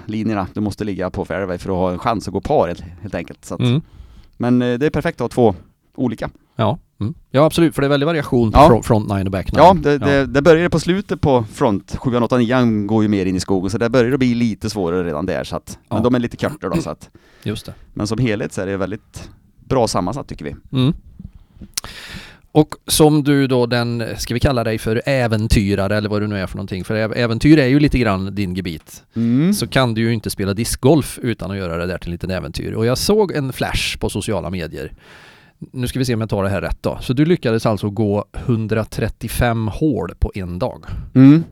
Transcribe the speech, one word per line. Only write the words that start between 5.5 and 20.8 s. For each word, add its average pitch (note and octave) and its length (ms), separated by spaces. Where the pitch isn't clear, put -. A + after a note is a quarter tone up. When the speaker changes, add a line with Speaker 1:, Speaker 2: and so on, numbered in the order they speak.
Speaker 1:
olika. C3 340
Speaker 2:
Ja. A2+ 240
Mm. G#2+ 140
Ja, C#3 140
absolut, D#3+ 300
för C#3 60
det C#3 60
är - 20
väldigt C#3+ 180
variation C3+ 440
på B2 80
Speaker 1:
Ja. D3 100
Speaker 2:
fro-, A2 120
front G#2+ 280
nine G2 180
och F#2+ 40
back F#2 200
nine. - 120
Speaker 1:
Ja, F3+ 100
det, D3+ 180
Speaker 2:
Ja. D3 60
Speaker 1:
det, C#3 280
det B2 160
börjar E3+ 280
på E3+ 100
slutet F#3 420
på B2+ 220
front, G#2+ 460
sjuan, A#2+ 240
åttan, B2 160
nian A2+ 480
går A2 160
ju G#2+ 60
mer G2 160
in F#2 100
i F2+ 40
skogen, F#2+ 300
så A2 80
det A#2 120
börjar A#2+ 220
att C3+ 80
bli B2 160
lite A2+ 340
svårare F#2 340
redan E2 220
där, D2 180
så E2+ 120
att, - 220
Speaker 2:
Ja. A2+ 60
Speaker 1:
men A2 80
de B2 120
är B2+ 40
lite A#2+ 180
kortare F2+ 380
då, E2 60
så - 80
att, - 200
Speaker 2:
Just G#2+ 220
det. F#2+ 80
Speaker 1:
men G#2+ 140
som G#2+ 120
helhet A#2 340
så - 80
är F#2 40
det G2 120
väldigt - 520
bra B2 280
sammansatt, G#2+ 400
tycker - 180
vi. C#2+ 100
Speaker 2:
Mm. C3 140